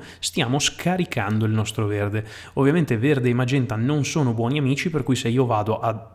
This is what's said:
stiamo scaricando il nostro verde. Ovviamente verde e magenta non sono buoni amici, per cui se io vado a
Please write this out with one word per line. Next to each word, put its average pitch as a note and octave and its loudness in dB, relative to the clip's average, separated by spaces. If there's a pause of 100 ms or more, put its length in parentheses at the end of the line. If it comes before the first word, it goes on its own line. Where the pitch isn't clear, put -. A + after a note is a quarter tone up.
(180)
stiamo C3+ -2
scaricando A#2 -2
il A2 2
nostro A2 0
verde. G#2 -2 (300)
Ovviamente C#3 4
verde B2+ 2
e A#2+ 2
magenta B2 0
non C3+ 0
sono C#3 0
buoni A#2 0
amici, C#3 0
per D3+ -2
cui C3 2
se A#2 -2
io B2+ 2
vado G#2+ 0
a A#2 -2 (220)